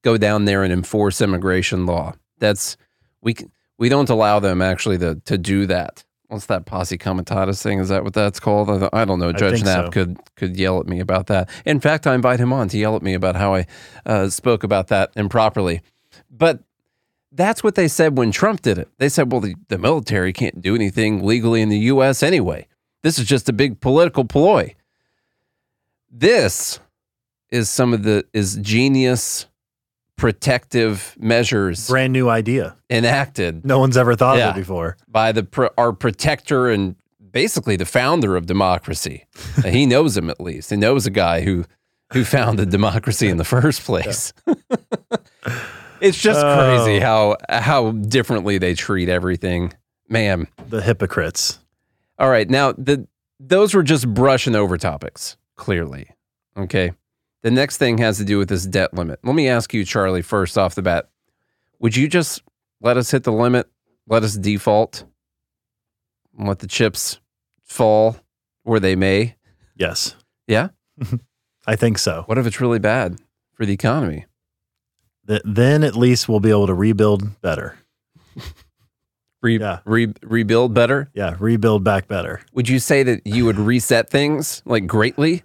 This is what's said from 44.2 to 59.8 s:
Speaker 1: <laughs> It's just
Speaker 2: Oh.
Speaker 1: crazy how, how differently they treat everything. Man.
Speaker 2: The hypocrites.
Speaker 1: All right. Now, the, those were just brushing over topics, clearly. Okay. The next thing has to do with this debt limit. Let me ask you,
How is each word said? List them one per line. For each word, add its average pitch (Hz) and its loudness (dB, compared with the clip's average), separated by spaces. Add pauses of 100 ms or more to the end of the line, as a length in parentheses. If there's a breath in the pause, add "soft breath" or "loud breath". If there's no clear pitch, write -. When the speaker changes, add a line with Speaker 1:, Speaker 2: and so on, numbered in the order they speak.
Speaker 1:
<laughs> - -20 (1600 loud breath)
It's 196 4
just 151 4
Speaker 2:
Oh. 143 4 (280)
Speaker 1:
crazy 104 2
how, 110 4 (120)
how 117 2
differently 110 0
they 90 0
treat 90 -4
everything. 90 -2 (380)
Man. 101 0 (200)
Speaker 2:
The 110 -6
hypocrites. 95 -2 (600)
Speaker 1:
All 131 4
right. 113 2
Now, 135 2
the, 135 -2 (320)
those 180 2
were 190 4
just 127 0
brushing 127 2
over 101 0
topics, - -8 (180)
clearly. 80 -6 (480)
Okay. 92 -2 (500)
The 113 0
next 135 0
thing 117 2
has 110 0
to 104 -4
do 101 0
with 98 -2
this 92 -4
debt 92 -2
limit. 85 -8
Let 127 -2
me 151 2
ask 120 -2
you, 107 -2